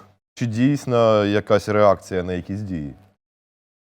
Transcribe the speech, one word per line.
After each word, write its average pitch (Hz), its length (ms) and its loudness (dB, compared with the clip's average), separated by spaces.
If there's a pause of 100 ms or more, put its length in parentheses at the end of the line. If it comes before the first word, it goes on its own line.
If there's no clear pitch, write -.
(340)
чи 127 120 -6
дійсно 117 800 2
якась 104 440 0
реакція 101 540 2
на 90 100 -6
якісь 98 280 -8
дії? 80 320 -10 (960)